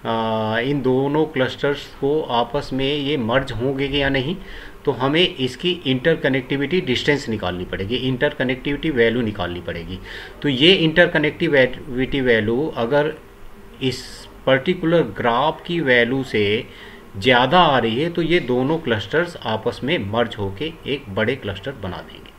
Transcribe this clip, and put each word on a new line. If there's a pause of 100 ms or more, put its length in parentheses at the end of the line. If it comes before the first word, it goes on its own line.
आ,
इन
दोनों
clusters
को
आपस
में
ये
merge
होंगे
कि
या
नहीं, (500)
तो
हमें
इसकी
interconnectivity
distance
निकालनी
पड़ेगी,
interconnectivity
value
निकालनी
पड़ेगी। (420)
तो
ये
interconnectivity
value
अगर (680)
इस (180)
particular
graph
की
value
से (520)
ज़्यादा
आ
रही
है,
तो
ये
दोनों
clusters
आपस
में
merge
होके (160)
एक
बड़े
cluster
बना
देंगे।